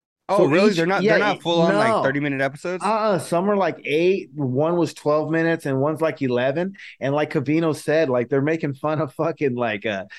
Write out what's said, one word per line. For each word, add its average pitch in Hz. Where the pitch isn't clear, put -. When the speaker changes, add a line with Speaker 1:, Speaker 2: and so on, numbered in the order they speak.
Speaker 1:
Oh, 196
Speaker 2:
So 190
Speaker 1:
really? 180
Speaker 2:
each, 185
Speaker 1:
They're 165
not, 190
Speaker 2:
yeah, 214
Speaker 1:
they're 196
not 202
full 170
on, 185
like, 214
Speaker 2:
no. 208
Speaker 1:
thirty-minute 139
episodes? 156
Speaker 2:
Uh-uh, 214
some 170
are, 208
like, 175
eight, 180
one 147
was 160
twelve 151
minutes, 165
and 135
one's, 151
like, 156
eleven. 139
And 135
like 147
Covino 156
said, 151
like, 123
they're 139
making 156
fun 151
of 147
fucking, 151
like, 113
uh, 98